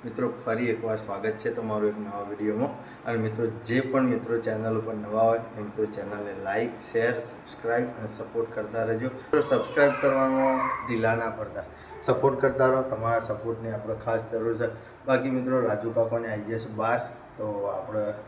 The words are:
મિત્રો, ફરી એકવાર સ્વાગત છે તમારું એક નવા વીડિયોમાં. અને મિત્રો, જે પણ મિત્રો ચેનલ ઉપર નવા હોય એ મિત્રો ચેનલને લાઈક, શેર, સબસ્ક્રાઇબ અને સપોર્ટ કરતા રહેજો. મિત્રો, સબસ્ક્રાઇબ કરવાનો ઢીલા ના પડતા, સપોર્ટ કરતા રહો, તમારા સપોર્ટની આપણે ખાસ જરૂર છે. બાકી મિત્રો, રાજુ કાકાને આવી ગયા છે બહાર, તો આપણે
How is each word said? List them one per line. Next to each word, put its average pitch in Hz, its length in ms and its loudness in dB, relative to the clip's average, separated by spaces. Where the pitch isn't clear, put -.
મિત્રો, 117 300 -2
ફરી 113 180 0
એકવાર 110 320 0
સ્વાગત 101 340 -2
છે 110 200 -2
તમારું 107 380 0
એક 104 100 0
નવા 101 240 -6
વીડિયોમાં. 107 800 -2
અને 117 140 0
મિત્રો, 110 280 0
જે 117 340 0
પણ 131 220 2
મિત્રો 117 360 2
ચેનલ 110 400 0
ઉપર 110 160 -4
નવા 107 280 0
હોય 113 180 6
એ - 20 -8
મિત્રો 104 240 -2
ચેનલને 101 580 -6
લાઈક, 110 280 0
શેર, 117 280 2
સબસ્ક્રાઇબ - 640 -2
અને 113 320 -6
સપોર્ટ 113 380 -4
કરતા 110 300 -2
રહેજો. 113 220 0
મિત્રો, 135 340 0
સબસ્ક્રાઇબ 139 600 4
કરવાનો 135 600 4
ઢીલા 113 260 4
ના 113 160 0
પડતા, 101 320 -8
સપોર્ટ - 340 4
કરતા 131 260 4
રહો, 131 160 4
તમારા 113 380 0
સપોર્ટની 113 500 -4
આપણે 107 240 -6
ખાસ 113 160 2
જરૂર 113 260 0
છે. 113 140 -2
બાકી 131 240 4
મિત્રો, 127 300 2
રાજુ 110 300 0
કાકાને 113 420 0
આવી 104 100 -4
ગયા 113 160 -4
છે 110 100 -6
બહાર, 110 300 0
તો 104 280 -4
આપણે 104 500 -2